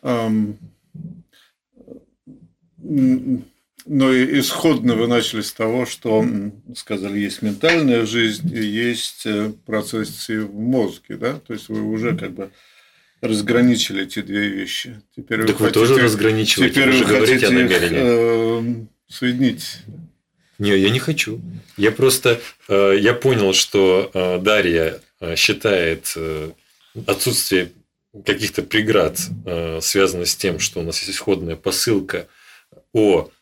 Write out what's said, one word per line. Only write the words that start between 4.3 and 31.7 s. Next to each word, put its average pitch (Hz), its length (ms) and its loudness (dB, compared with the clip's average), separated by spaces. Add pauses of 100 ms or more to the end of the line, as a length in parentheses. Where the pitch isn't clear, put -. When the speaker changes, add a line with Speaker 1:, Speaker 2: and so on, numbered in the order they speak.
Speaker 1:
исходно 123 560 2
вы 113 120 2
начали 117 340 0
с - 120 -8
того, 117 320 -2
что, 110 360 0
м, 104 420 -4 (120)
сказали, 101 440 -6
есть 101 220 -4
ментальная 120 640 2
жизнь 110 500 -2
и 113 80 -4
есть, 113 600 -4
э, 107 260 -2 (140)
процессы 110 800 -6
в 101 80 -14
мозге, 107 640 -2
да? 143 280 -6
То 120 80 -10
есть - 160 -14
вы 107 140 -6
уже 110 320 -2
как 92 180 -8
бы 98 180 -12 (720)
разграничили 110 840 0
эти 104 180 -8
две 101 280 -4
вещи. 98 520 -8 (140)
Теперь 113 300 -4
Speaker 2:
Так 104 140 0
вы 110 120 2
тоже 117 220 4
Speaker 1:
хотите, 127 120 6
Speaker 2:
разграничиваете, 110 680 2
Speaker 1:
теперь 139 140 4
Speaker 2:
вы 131 60 4
Speaker 1:
вы 131 40 6
Speaker 2:
же 123 80 4
говорите 104 280 4
о 117 160 4
Speaker 1:
хотите - 40 4
их, - 180 4
Speaker 2:
намерении. 87 280 2 (600)
Speaker 1:
эм, 117 300 -6 (200)
соединить. 123 680 -2 (840)
Speaker 2:
Не, 101 180 2
я 98 140 4
не 123 80 0
хочу. 117 400 -4 (380)
Я 104 140 2
просто, 127 480 2 (280)
э, 98 320 4
я 110 140 4
понял, 117 400 2
что, 95 600 2
э, 90 260 -2
Дарья, 90 600 2 (200)
э, 82 160 -6
считает, 90 800 0
э, 80 360 -8 (560)
отсутствие 98 640 -2 (540)
каких-то 104 360 -4
преград, 104 580 0 (260)
э, 82 360 -6
связано 90 440 0
с - 100 -2
тем, 85 240 -2
что - 220 -4
у - 20 -6
нас 82 160 -6
есть 101 180 -8
исходная 85 380 -2
посылка 92 720 -2 (640)